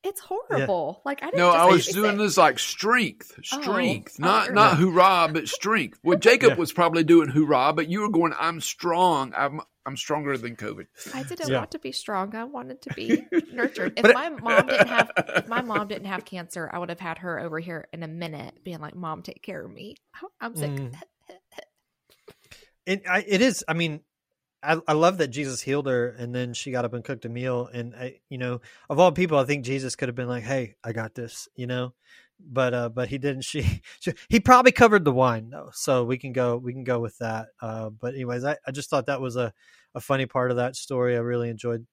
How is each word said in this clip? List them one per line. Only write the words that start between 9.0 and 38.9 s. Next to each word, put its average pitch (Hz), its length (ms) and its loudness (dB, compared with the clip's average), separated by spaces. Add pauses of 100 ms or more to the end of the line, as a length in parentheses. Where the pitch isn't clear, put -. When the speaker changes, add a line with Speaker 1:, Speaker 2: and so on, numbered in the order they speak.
Speaker 3:
I'm, 143 260 -4 (240)
I'm 131 120 -8
stronger 147 380 -4
than 117 200 -8
covid." 104 320 -10 (260)
Speaker 1:
I 262 80 -8
didn't 311 280 -8
Speaker 2:
Yeah. 135 100 0
Speaker 1:
want - 120 -8
to 320 80 -10
be 262 120 -12
strong. 208 440 -6
I 226 100 -10
wanted 262 360 -14
to - 140 -12
be - 360 -2
Speaker 2:
<laughs> 339 220 -2
Speaker 1:
nurtured. 240 440 -4
If 233 40 -2
Speaker 2:
But 233 100 6
it - 40 8
Speaker 1:
my 302 140 -4
mom 254 360 2
didn't 208 220 2
have, - 280 0
if - 320 -2
my 233 140 -2
mom 214 280 -4
didn't 190 180 -8
have 185 180 -8
cancer, 175 480 -10
I 175 60 -8
would 175 100 -8
have 175 120 -10
had 170 180 -8
her 175 200 -6
over 160 200 -6
here 170 340 -10
in 170 80 -12
a 165 60 -10
minute 156 560 -12
being 170 160 -12
like, 151 160 -14
"Mom, 165 260 -10
take - 220 -18
care 180 200 -12
of 190 80 -16
me. 208 240 -18 (460)
I'm 233 140 -12
sick." 147 160 -6
Speaker 2:
Mm. 139 280 -10 (1900)
It, 190 240 -4
I, 185 160 2
it 196 160 2
is. 247 260 2
I 160 60 -2
mean, 160 280 -2 (600)
I, 156 160 2 (100)
I 156 60 2
love 170 260 4
that 143 100 0
Jesus 131 320 -6
healed 139 260 -2
her, 123 220 0
and 120 260 -10
then 123 180 -4
she 131 180 -8
got 123 120 -2
up 117 100 -4
and 120 100 -8
cooked 123 220 -10
a 117 40 -8
meal. 123 420 -4
And 120 240 -10
I, 127 240 -12 (100)
you 135 80 -10
know, 123 220 -4 (300)
of 143 100 0
all 180 140 8
people, 165 240 2
I 131 80 4
think 143 180 -2
Jesus 131 320 -4
could 127 140 -4
have 120 60 -8
been 123 120 -6
like, 123 160 -6
"Hey, 123 400 -4
I 113 80 -8
got 110 240 -8
this," - 400 -12
you 123 100 -10
know, 123 280 -6 (460)
but, 127 340 -2
uh, 120 160 -2
but 120 180 -4
he 135 100 -6
didn't. 135 280 -4
<laughs> - 0 -
She, - 360 -2 (200)
she, 175 100 -4 (160)
he 226 140 4
probably 254 320 8
covered 208 320 6
the 139 80 4
wine 117 360 2
though, - 220 -14
so 127 320 0
we 123 140 -2
can 127 160 -12
go, 120 240 0
we 123 160 -8
can 131 100 -12
go 123 160 -2
with 113 200 -8
that. 110 280 -6 (140)
Uh, 113 280 -8
but 120 260 -10
anyways, 123 280 -6
I, 147 140 -2 (100)
I 135 40 -8
just 135 180 -10
thought 135 160 0